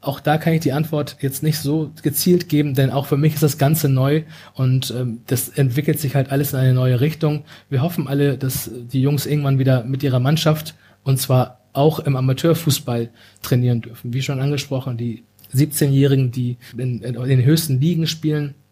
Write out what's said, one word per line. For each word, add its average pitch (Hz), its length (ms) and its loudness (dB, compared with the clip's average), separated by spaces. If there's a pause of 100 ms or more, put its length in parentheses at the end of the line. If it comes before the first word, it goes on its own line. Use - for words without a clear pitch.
auch 135 180 -6
da 147 160 0
kann 160 160 0
ich 160 80 2
die 143 120 0
Antwort 147 500 -4
jetzt 135 200 -4
nicht 156 140 0
so 151 340 -2 (120)
gezielt 170 480 0
geben, 147 240 0
denn 135 160 2
auch 131 160 -4
für 151 100 0
mich 151 160 2
ist - 100 -2
das 147 140 2
Ganze 147 320 2
neu 139 360 2 (280)
und, 131 420 0
ähm, 120 340 -6
das 127 200 -2
entwickelt 139 500 0
sich 135 160 -4
halt 135 160 0
alles 139 220 -2
in 135 60 -2
eine 131 160 4
neue 127 260 2
Richtung. 151 440 0 (260)
Wir 135 100 0
hoffen 165 260 -2
alle, 139 300 0
dass 131 340 -6 (220)
die 135 80 0
Jungs 143 240 0
irgendwann 139 340 0
wieder 131 260 2
mit 135 180 -4
ihrer 127 180 2
Mannschaft 156 540 0 (300)
und 135 140 2
zwar 127 420 0 (120)
auch 156 280 2
im 135 160 -2
Amateurfußball 131 920 0 (320)
trainieren 123 400 2
dürfen. 117 320 -12
Wie 131 80 -2
schon 135 200 -4
angesprochen, 135 580 -4
die 117 260 -8 (300)
siebzehnjährigen, 139 760 2
die 123 260 -6 (180)
in, 123 240 -6
in 123 140 -8
den 127 320 2
höchsten 151 340 2
Ligen 160 260 2
spielen 151 460 -4 (200)